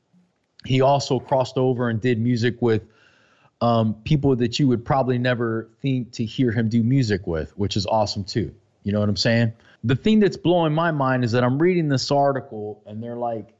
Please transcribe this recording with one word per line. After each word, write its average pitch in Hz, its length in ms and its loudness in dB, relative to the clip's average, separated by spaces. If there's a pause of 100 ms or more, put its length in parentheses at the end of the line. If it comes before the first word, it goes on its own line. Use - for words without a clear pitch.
(640)
He 131 160 0
also 135 380 2
crossed 131 380 -2
over 127 320 0
and 110 120 -4
did 120 200 0
music 120 400 -2
with, 113 220 2 (800)
um, 117 340 2 (100)
people 139 320 2
that 117 220 -2
you 143 100 2
would 117 160 0
probably 127 340 0
never 117 500 -2 (140)
think 127 300 -4
to 117 120 -4
hear 123 260 0
him 113 180 0
do 117 140 2
music 110 440 0
with, 80 320 -6
which 98 180 -2
is 92 100 -4
awesome 104 380 -2
too. 92 300 -6 (280)
You 101 100 -4
know 104 80 0
what 104 80 0
I'm 101 80 -2
saying? 117 360 2 (320)
The 117 120 2
thing 214 240 2
that's 196 160 2
blowing 170 360 2
my 165 180 0
mind 131 340 0
is 110 80 0
that 123 120 2
I'm 127 140 2
reading 170 300 2
this 135 220 0
article 127 760 -2
and 107 160 -12
they're 120 140 -10
like, 117 440 -8